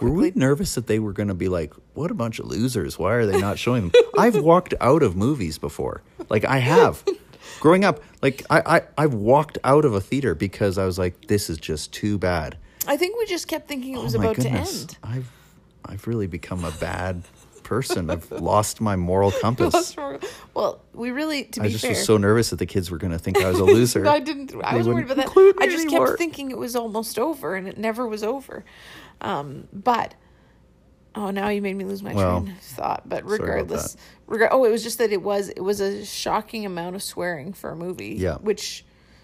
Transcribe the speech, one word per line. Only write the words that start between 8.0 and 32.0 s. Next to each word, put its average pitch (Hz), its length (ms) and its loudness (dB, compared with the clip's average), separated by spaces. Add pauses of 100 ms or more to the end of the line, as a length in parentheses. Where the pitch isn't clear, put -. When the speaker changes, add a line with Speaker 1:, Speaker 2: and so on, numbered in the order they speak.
Speaker 1:
like, 135 280 0
I, 160 280 4
I, - 40 4 (220)
I've 147 100 2
walked 120 500 2
out 143 220 6
of 120 80 2
a 98 80 0
theater 123 340 -2
because 98 420 -2
I 98 80 0
was 90 140 -2
like, 90 280 -4
"This 104 220 0
is 80 80 -6
just - 360 -8
too 104 240 -2
bad." 87 400 -2 (300)
Speaker 2:
I 285 100 2
think 370 200 -2
we 453 80 -2
just 349 220 -6
kept 302 200 -6
thinking 269 260 -8
it 254 60 -10
Speaker 1:
Oh 226 40 -8
Speaker 2:
was - 140 -2
Speaker 1:
my - 80 2
Speaker 2:
about 220 120 0
to 127 60 0
Speaker 1:
goodness. 117 380 -2
Speaker 2:
end. - 220 -16
Speaker 1:
I've, 123 280 -8 (540)
I've 95 220 -12
really 113 200 -2
become 87 380 -8
a 85 60 -6
bad 90 520 -6 (400)
person. 110 460 -4
I've 82 220 -6
lost 101 500 0
my 104 140 0
moral 92 360 2
Speaker 2:
<laughs> - 100 -2
Speaker 1:
compass. 113 340 2
Speaker 2:
Lost 349 200 0
moral, 277 240 -10 (360)
well, - 260 -2 (120)
we 247 180 -6
really, 294 320 -4
to - 180 -10
Speaker 1:
I - 40 0
Speaker 2:
be 107 80 0
Speaker 1:
just 110 100 -4
Speaker 2:
fair 127 80 -2
Speaker 1:
was 98 120 -2
so 110 140 4
nervous 107 320 4
that 92 60 -4
the 90 100 -4
kids 87 240 -4
were 87 80 -6
gonna 82 220 -4
think 95 180 -2
I 381 140 2
was - 80 2
a - 40 2
Speaker 2:
<laughs> - 140 8
Speaker 1:
loser. - 300 4
Speaker 2:
I 294 120 6
didn't, 277 440 -8
I - 80 -2
Speaker 1:
They - 60 0
Speaker 2:
wasn't 117 180 2
worried 247 120 -2
Speaker 1:
wouldn't 254 40 -6
Speaker 2:
about 269 60 -2
that. - 100 0
Speaker 1:
include 381 300 8
me 370 80 2
Speaker 2:
I 381 40 2
just 330 160 0
Speaker 1:
anymore. 285 220 4
Speaker 2:
kept - 100 0
thinking 302 320 -4
it 247 80 -8
was 240 180 -6
almost 226 440 -4
over, 262 360 -4
and 190 120 -8
it - 100 -12
never 220 300 -4
was 214 160 -6
over. 262 420 -6 (560)
Um, 143 500 -8
but, 220 440 -2 (1000)
oh, 208 160 -6
now 196 180 -2
you 202 120 0
made 196 140 -4
me 196 100 -6
lose 196 160 -8